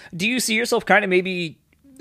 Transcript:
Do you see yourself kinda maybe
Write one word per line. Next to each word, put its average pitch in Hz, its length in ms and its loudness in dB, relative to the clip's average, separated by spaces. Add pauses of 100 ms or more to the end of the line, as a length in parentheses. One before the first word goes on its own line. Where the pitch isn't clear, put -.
(160)
Do 180 120 -4
you 247 120 -2
see 220 160 -2
yourself 233 300 0
kinda 202 220 4
maybe 180 520 0 (420)